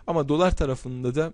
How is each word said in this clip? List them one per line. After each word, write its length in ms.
Ama 220
dolar 280
tarafında 580
da, 200